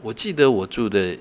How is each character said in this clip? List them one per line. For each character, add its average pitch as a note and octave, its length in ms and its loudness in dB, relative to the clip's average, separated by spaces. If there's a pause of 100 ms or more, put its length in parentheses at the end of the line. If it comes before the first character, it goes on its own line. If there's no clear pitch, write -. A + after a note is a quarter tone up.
我 - 120 -10
记 - 180 -4
得 D3 180 4
我 G2 160 0
住 A2+ 220 -4
的 F#2+ 340 0